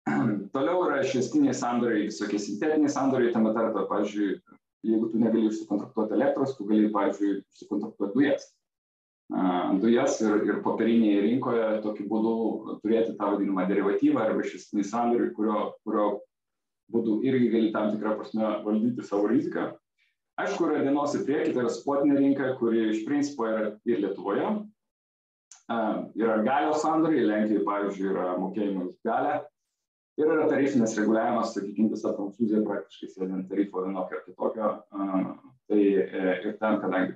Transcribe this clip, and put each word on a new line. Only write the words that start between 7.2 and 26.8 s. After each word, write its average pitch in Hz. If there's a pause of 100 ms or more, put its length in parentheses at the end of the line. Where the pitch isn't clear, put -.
užsikontraktuoti -
dujas. - (840)
A, 98 (360)
dujas 117 (100)
ir, 104 (100)
ir -
popierinėje 107
rinkoje 120 (180)
tokiu 107
būdu 110
turėti 110
tą 104
vadinamą 98
derivatyvą 117
arba 110
išvestinį 98
sandorį, 117
kurio, 107 (180)
kurio 107 (840)
būdu 110 (100)
irgi 123
gali 110
tam 107
tikrą 107
prasme 107 (100)
valdyti 107
savo 101
riziką. 85 (720)
Aišku, 175
yra 143
dienos 143
į -
priekį, 139
tai 123
yra 113
spotinė 139
rinka, 139
kuri 113
iš 110
principo 139
yra 107 (100)
ir 113
Lietuvoje. 101 (1200)
A, 113 (380)
yra 110
galios 151